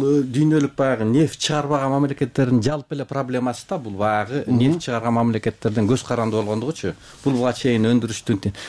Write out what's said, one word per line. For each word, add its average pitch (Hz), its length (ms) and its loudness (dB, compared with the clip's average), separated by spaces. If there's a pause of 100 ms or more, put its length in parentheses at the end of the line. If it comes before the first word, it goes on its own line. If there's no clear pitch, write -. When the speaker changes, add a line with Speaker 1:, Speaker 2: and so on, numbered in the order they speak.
Speaker 1:
э, 143 160 4
дүйнөлүк 143 560 2
баягы 131 260 2
нефть 131 380 2
чыгарбаган 143 480 0
мамлекеттердин 135 720 2
жалпы 143 320 -4
эле 139 100 -6
проблемасы 127 640 -4
да. 190 100 -4
Бул 110 160 -10
баягы 107 520 0
Speaker 2:
Мгм. 123 120 2
Speaker 1:
нефть 151 280 2
чыгарган 117 280 -2
мамлекеттердин 110 760 0
көз 127 180 0
каранды 113 300 -2
болгондугу-чу. 110 560 -4 (320)
Бул 139 80 2
буга 123 200 2
чейин 117 300 2
өндүрүштүн 113 600 2
те-, 101 100 -2 (160)